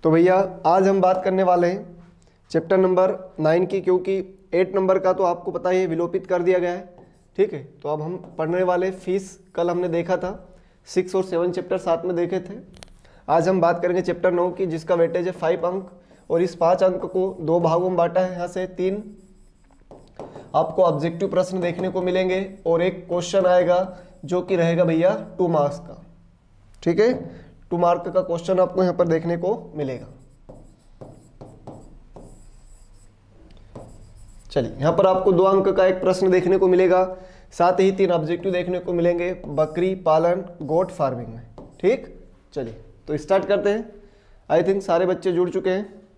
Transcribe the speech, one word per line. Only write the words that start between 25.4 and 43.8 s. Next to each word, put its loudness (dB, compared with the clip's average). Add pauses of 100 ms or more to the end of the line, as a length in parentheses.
marks 0
का। -18 (800)
ठीक 0
है, 4 (580)
two -2
mark 2
का 0
question -2
आपको 2
यहाँ 2
पर 2
देखने 0
को -4
मिलेगा। -8 (4000)
चलिए, -2
यहाँ 0
पर 4
आपको 2
दो 4
अंक 4
का 2
एक 2
प्रश्न 2
देखने 2
को 4
मिलेगा, 4 (480)
साथ 2
ही 4
तीन 2
objective -2
देखने -2
को -6
मिलेंगे, 0 (140)
बकरी -2
पालन, 2 (180)
goat 0
farming -4
में। -16 (380)
ठीक, 0 (460)
चलिए -10 (260)
तो -6
start 0
करते 0
हैं। -4 (580)